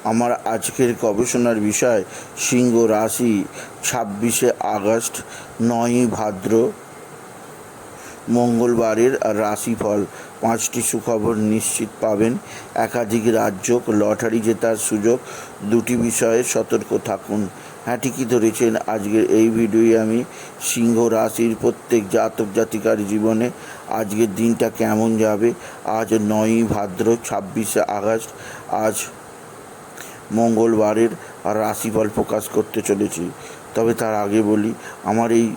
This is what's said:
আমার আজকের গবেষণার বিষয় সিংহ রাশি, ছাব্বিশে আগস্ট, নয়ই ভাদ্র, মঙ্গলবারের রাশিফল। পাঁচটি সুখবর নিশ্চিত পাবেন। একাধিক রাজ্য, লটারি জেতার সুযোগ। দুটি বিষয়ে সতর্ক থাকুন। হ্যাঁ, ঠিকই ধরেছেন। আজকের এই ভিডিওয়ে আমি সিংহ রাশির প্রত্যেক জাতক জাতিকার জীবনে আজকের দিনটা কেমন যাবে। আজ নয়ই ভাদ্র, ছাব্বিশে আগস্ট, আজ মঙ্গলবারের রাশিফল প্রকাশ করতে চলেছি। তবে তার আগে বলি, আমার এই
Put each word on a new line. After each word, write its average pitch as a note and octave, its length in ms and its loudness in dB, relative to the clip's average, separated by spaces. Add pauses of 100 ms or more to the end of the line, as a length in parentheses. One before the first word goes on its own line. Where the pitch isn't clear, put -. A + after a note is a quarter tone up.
আমার A#2+ 280 0 (120)
আজকের A2+ 580 0
গবেষণার A#2+ 540 0
বিষয় G#2+ 480 2 (340)
সিংহ B2 460 4
রাশি, A2 600 2 (400)
ছাব্বিশে A2+ 760 0
আগস্ট, G#2+ 640 0 (400)
নয়ই A#2+ 440 2
ভাদ্র, G#2+ 680 2 (1600)
মঙ্গলবারের A#2 840 4 (100)
রাশিফল। G#2 800 0 (360)
পাঁচটি A2+ 420 -2
সুখবর A2+ 540 0
নিশ্চিত G#2+ 520 0 (120)
পাবেন। A2+ 380 2 (360)
একাধিক A2+ 520 -2
রাজ্য, A2 640 2
লটারি G#2+ 520 2
জেতার A2+ 360 0
সুযোগ। G#2+ 420 2 (440)
দুটি A2+ 340 2
বিষয়ে A#2 480 2
সতর্ক A2 600 0
থাকুন। G#2 440 -4 (380)
হ্যাঁ, A#2 160 -4
ঠিকই C3 320 -4
ধরেছেন। A2+ 380 2 (220)
আজকের G#2 300 2 (140)
এই A2+ 100 6 (100)
ভিডিওয়ে A2+ 340 4 (120)
আমি A2+ 200 0 (460)
সিংহ A#2 260 2 (200)
রাশির A2+ 440 0
প্রত্যেক A#2 420 2 (120)
জাতক A2 400 0
জাতিকার A2 440 0 (120)
জীবনে A2 360 2 (540)
আজকের G#2+ 300 0 (100)
দিনটা A#2 280 2 (100)
কেমন A2 320 2 (140)
যাবে। G#2+ 240 2 (500)
আজ A2+ 120 -4 (220)
নয়ই A2 300 4
ভাদ্র, G#2 440 -2 (180)
ছাব্বিশে G2+ 580 -2 (160)
আগস্ট, A2 320 -2 (540)
আজ G#2+ 120 0 (1400)
মঙ্গলবারের A2+ 800 4 (320)
রাশিফল G#2+ 720 0
প্রকাশ A2 280 -2 (120)
করতে G#2+ 320 0
চলেছি। G2 360 0 (500)
তবে A2+ 200 2
তার A2 200 -2
আগে G#2 280 2
বলি, G#2+ 320 2 (300)
আমার A2+ 280 2
এই A#2 140 4 (100)